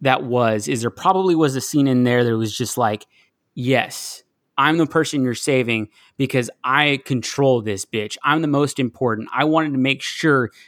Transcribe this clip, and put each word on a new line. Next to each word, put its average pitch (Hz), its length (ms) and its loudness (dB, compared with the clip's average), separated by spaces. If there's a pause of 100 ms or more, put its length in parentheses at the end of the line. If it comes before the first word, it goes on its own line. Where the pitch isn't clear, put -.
that 131 240 0
was, 117 440 2
is 135 120 -2
there 117 100 -2
probably 190 440 2
was 151 200 2
a 131 60 -4
scene 139 260 2
in 123 180 4
there 123 200 4
that 117 120 2
was 110 200 -4
just - 220 -6
like, 107 280 -2 (480)
"Yes, - 680 -4 (320)
I'm 151 220 2
the 165 80 2
person 151 360 -2
you're 123 120 -2
saving 117 540 0 (280)
because 127 340 -2 (140)
I 139 400 2
control 131 580 0
this 104 220 -6
bitch. 107 400 -6
I'm 151 180 2
the 151 60 -2
most 143 320 0
important. 113 520 -4
I 131 120 0
wanted 156 280 0
to 135 60 -2
make 131 240 0
sure 139 480 0 (180)